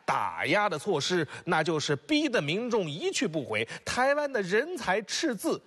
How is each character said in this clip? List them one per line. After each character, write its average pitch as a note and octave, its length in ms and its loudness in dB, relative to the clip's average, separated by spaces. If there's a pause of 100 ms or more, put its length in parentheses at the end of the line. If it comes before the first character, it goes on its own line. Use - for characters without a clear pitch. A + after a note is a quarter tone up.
打 G2 420 0
压 G3+ 220 4
的 D#3+ 100 -2
措 E3 220 0
施， E3+ 260 0 (200)
那 D#3+ 180 2
就 D#3 160 0
是 C#3+ 160 0
逼 D4+ 320 2
得 A3 140 2
民 G3+ 280 -2
众 G3 200 2
一 D#4+ 200 -4
去 C#4 160 0
不 D#3 160 -2
回， A2 240 -2 (180)
台 C4+ 300 2
湾 D4 160 0
的 A#3 120 0
人 A#3+ 340 0
才 G3+ 260 0
赤 - 320 -2
字， A#3+ 320 -2